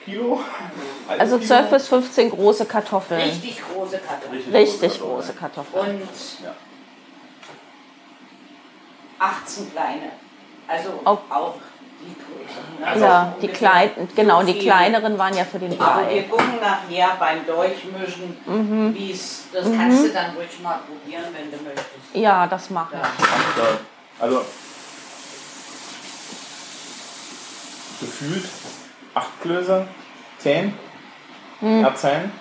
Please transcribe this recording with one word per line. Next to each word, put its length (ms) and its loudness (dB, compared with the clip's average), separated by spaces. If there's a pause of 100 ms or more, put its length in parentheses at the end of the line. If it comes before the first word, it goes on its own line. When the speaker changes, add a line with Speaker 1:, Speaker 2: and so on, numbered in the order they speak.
Speaker 1:
Kilo? 380 -2 (760)
Speaker 2:
Also 200 4
Speaker 1:
Kilo? 100 0
Speaker 2:
zwölf 220 8
bis 180 4
fünfzehn 420 4
große 360 4
Kartoffeln. 560 -2
Speaker 3:
Richtig 400 -4 (120)
große 260 -4
Kartoffeln. 340 -10
Speaker 1:
Richtig 200 -6
Speaker 2:
Richtig 460 4
Speaker 1:
große 140 -4
Speaker 2:
große 200 -6
Kartoffeln. 680 -6
Speaker 3:
Und 420 -14
Speaker 1:
Ja. 80 -12 (2750)
Speaker 3:
achtzehn 520 -4
kleine. 400 -4 (560)
Also 220 -4 (160)
Speaker 2:
Oh. 120 6 (160)
Speaker 3:
auch 220 -2 (460)
die 140 -16
größeren. 680 -14 (100)
Speaker 1:
Also 120 6
Speaker 2:
Ja, 360 6
die 60 -4
Speaker 3:
ungefähr 220 2
Speaker 2:
kleinen, 460 4
genau, 260 8
Speaker 3:
so 60 4
Speaker 2:
die 60 4
Speaker 3:
viel. 100 0
Speaker 2:
kleineren 540 4
waren 200 2
ja 80 2
für 140 -8
den 200 -4
Speaker 3:
Aber 240 4
Speaker 2:
Brei. 120 0
Speaker 3:
wir 80 2
gucken 380 0
nachher 560 2
beim 280 -2
Durchmischen, 1000 -4
Speaker 2:
Mhm. 480 0
Speaker 3:
wie's, 600 -8
das 120 -2
Speaker 2:
Mhm. 140 2
Speaker 3:
kannst 260 6
du 40 4
dann 260 -2
ruhig 260 -10
mal 240 -4
probieren, 380 -12 (100)
wenn 160 -12
du 140 -12
möchtest. 240 -10 (260)
Speaker 2:
Ja, 340 6
das 220 -6
mache 260 -6
ich. 40 -8 (580)
Speaker 3:
Ja. 60 2
Speaker 1:
Ja, 60 4 (500)
also 220 0 (3500)
gefühlt 420 -4 (680)
acht 280 -6
Klöße, 460 0 (520)
zehn, 340 2 (880)
Speaker 2:
Hm. 200 6
Speaker 1:
ja, 140 4
zehn. 460 0